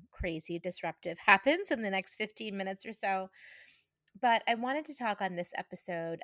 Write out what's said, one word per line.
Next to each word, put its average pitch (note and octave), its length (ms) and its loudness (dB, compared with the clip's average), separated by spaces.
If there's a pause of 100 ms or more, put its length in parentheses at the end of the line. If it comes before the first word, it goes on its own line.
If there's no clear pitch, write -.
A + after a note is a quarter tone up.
crazy E3+ 480 -4
disruptive E3+ 600 -6
<laughs> - 80 -10
happens C#4 440 6
in A3+ 120 0
the G#3 80 -2
next F#3+ 260 -2
fifteen G#3+ 420 -6
minutes F#3+ 280 -6
or A3 80 -8
so. F#3+ 360 -2 (920)
But A#3 260 6
I A#3 80 6
wanted C4 300 -2
to D4+ 100 -14
talk G#3+ 260 -2
on F#3 140 -2
this F3 220 -6
episode E3 680 -6